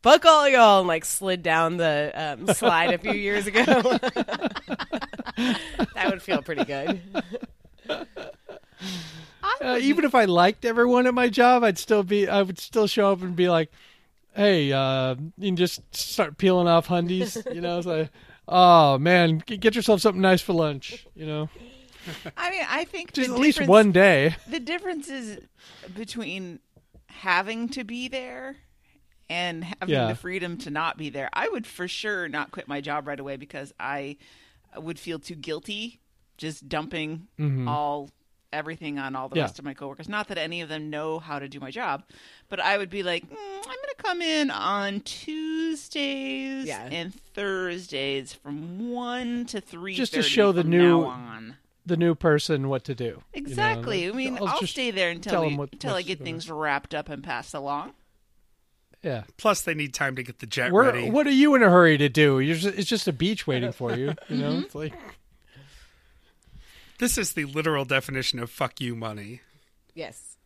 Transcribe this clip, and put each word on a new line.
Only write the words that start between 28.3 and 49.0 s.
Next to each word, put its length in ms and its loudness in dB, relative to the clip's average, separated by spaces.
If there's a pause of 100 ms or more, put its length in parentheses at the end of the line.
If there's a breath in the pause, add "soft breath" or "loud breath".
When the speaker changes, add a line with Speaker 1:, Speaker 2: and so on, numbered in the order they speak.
Speaker 2:
and 360 -6
having 300 -10
Speaker 3:
Yeah. 140 2
Speaker 2:
the 60 -2
freedom 440 -8
to 120 -12
not 280 -4
be 120 -10
there. 220 -8
I 160 -4
would 180 -6
for 220 -10
sure 400 -6
not 240 -8
quit 160 -14
my 120 -8
job 280 -8
right 100 -8
away 180 -10
because 440 -14
I 380 -8 (580 soft breath)
would 240 -10
feel 180 -8
too 160 -14
guilty 680 -10 (360)
just 320 -12
dumping 580 -6 (140)
Speaker 3:
Mm-hmm. 260 -2
Speaker 2:
all, 440 -4 (420)
everything 480 -8
on 160 -8
all 120 -8
the 80 -6
Speaker 3:
Yeah. 60 0
Speaker 2:
rest 160 -6
of 60 -18
my 100 -10
coworkers. 340 -14
Not 200 -6
that 100 -8
any 220 -6
of 80 -10
them 220 -10
know 280 -6
how 220 -10
to 80 -12
do 100 -16
my 140 -14
job, 320 -6 (440 soft breath)
but 120 -8
I 180 2
would 120 -6
be 120 -6
like, 260 -4
"Mm, 80 -18
I'm 280 -12
gonna 340 -12
come 240 -4
in 300 0
on 480 -2
Tuesdays 1700 -8
Speaker 1:
Yeah. 220 -8
Speaker 2:
and 240 -8 (220)
Thursdays 1000 -6
from 560 -10
one 560 -6